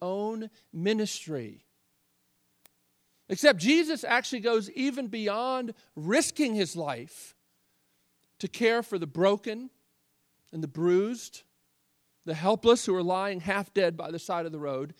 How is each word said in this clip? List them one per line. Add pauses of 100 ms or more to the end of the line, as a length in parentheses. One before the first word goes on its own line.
own (240)
ministry. (1600)
Except
Jesus
actually
goes
even
beyond (200)
risking
his
life (1000)
to
care
for
the
broken (840)
and
the
bruised, (840)
the
helpless
who
are
lying
half
dead
by
the
side
of
the
road.